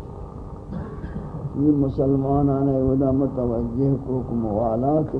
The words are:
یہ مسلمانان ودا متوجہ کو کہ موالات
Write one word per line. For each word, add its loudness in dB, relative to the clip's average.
یہ 4
مسلمانان 2
ودا 4
متوجہ 0
کو -2
کہ -4
موالات 0